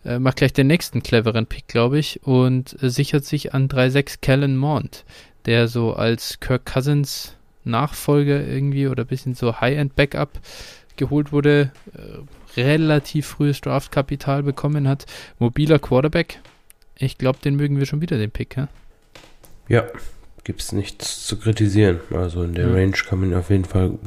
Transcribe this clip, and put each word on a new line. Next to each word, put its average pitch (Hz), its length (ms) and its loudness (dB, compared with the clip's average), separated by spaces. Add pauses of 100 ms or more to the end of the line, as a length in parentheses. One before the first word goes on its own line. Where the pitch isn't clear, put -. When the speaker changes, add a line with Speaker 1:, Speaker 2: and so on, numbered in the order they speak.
Speaker 1:
Äh, 123 140 -4
macht 131 180 0
gleich 131 160 2
den 135 140 4
nächsten 151 360 0
cleveren 113 420 2
Pick, - 220 -10
glaub 120 260 2
ich, - 300 -2
und, 127 580 2
äh, 131 80 2
sichert 139 360 0
sich - 280 -6
an 135 140 2
drei 127 220 2
sechs 139 320 0
Kellen 139 360 2
Mond, 139 480 -2 (400)
der 117 220 4
so 117 260 -2
als - 460 -2
Kirk - 260 -2
Cousins 143 720 -2 (300)
Nachfolger 143 800 0
irgendwie 139 420 -2
oder 127 180 -2
bisschen 131 300 -6
so 117 260 -2
High-End-Backup 143 720 0 (640)
geholt 143 340 0
wurde, 143 400 4 (220)
äh, - 640 -12
relativ 151 680 2
frühes 147 340 -2
Draftkapital 139 840 -2
bekommen 143 440 -2
hat. 139 180 -2 (340)
Mobiler 147 400 4
Quarterback. 156 600 0 (600)
Ich 135 180 -2
glaub, 131 240 0
den 143 140 0
mögen 143 240 0
wir 139 60 0
schon 147 160 -2
wieder, 170 160 -2
den 107 140 -2
Pick, - 260 -8
ja? 139 100 -2 (1000)
Speaker 2:
Ja, 110 180 2 (580)
gibt's - 300 -10
nichts - 520 -8
zu 101 140 -4
kritisieren. 104 600 4 (140)
Also 87 300 -2
in 85 100 -4
der 87 140 0
Speaker 1:
Ja. 90 60 2
Speaker 2:
Range 95 180 4
kann - 300 -2
man 95 100 0
ihn 87 60 0
auf 90 120 -2
jeden 95 160 2
Fall 92 240 2 (180)